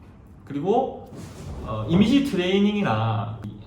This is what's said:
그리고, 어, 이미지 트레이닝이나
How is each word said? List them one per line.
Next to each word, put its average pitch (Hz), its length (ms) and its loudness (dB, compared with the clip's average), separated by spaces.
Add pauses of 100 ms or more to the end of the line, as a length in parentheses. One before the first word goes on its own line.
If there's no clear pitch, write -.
(440)
그리고, 190 680 -2 (560)
어, - 220 -6
이미지 226 380 6
트레이닝이나 175 1120 0 (280)